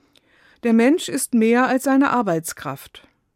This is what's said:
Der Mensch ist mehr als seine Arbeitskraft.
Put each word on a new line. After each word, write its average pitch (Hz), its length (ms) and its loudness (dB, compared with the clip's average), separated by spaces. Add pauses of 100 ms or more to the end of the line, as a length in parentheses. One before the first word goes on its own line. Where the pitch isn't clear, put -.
(600)
Der 233 120 0
Mensch 247 360 2
ist - 240 -8
mehr 233 340 2
als 254 160 -2
seine 269 280 2
Arbeitskraft. 165 960 -6 (280)